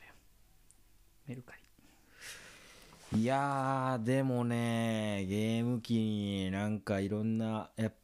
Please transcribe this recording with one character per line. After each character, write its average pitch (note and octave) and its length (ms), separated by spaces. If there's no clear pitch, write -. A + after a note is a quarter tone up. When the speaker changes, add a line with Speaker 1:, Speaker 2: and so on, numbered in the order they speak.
Speaker 1:
べ - 60
よ - 60
う。 - 40
メ B2 40
ル B2+ 80
カ - 120
リ。 - 40
Speaker 2:
い A2 40
や C3+ 760
ー、 A2 60
で C3+ 180
も B2 220
ね、 A2+ 840
ゲ A2 340
ー - 20
ム A#2+ 160
機 A#2 140
に G2+ 580
な G2+ 160
ん G#2+ 100
か G2 220
い G2 80
ろ G#2+ 160
ん A2 140
な、 A2 380
や A2 120
っ - 160